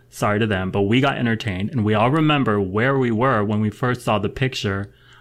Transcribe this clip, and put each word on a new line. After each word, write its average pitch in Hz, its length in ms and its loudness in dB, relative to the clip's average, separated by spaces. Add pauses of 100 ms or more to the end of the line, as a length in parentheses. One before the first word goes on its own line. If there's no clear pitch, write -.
(100)
Sorry 104 280 0
to 113 80 2
them, 92 240 -2
but 101 120 0
we 110 180 4
got 139 180 0
entertained, 110 520 -2
and 113 140 -2
we 107 100 2
all 110 160 2
remember 143 500 2
where 110 380 0
we 127 120 0
were 113 320 2
when 104 180 0
we 107 100 0
first 123 320 -4
saw 110 160 0
the 101 100 -2
picture 104 640 -4 (280)